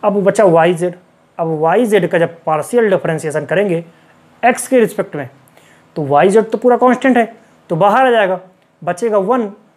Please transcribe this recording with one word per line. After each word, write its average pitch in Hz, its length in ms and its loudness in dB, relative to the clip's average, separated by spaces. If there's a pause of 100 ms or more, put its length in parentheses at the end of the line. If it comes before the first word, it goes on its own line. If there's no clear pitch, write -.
अब 202 200 0
बचा 196 240 2
वाई 165 280 4
जेड, 175 200 -4 (440)
अब 170 100 -4 (120)
वाई 190 260 2
जेड 202 220 0
का 170 100 0
जब 165 260 -2
partial 185 460 0
differentiation 156 560 -4
करेंगे 170 380 -2 (580)
एक्स 247 260 -2
के 254 120 2
respect - 360 -4
में, 135 120 -10 (680)
तो 160 80 -6
वाई 143 240 2
जेड 214 220 2
तो 226 80 -4
पूरा 240 180 2
constant 247 400 2
है, 226 160 -2 (380)
तो 175 60 -2
बाहर 208 300 2
आ 254 40 2
जाएगा, 190 300 0 (420)
बचेगा 202 380 -2
वन 220 280 -2 (280)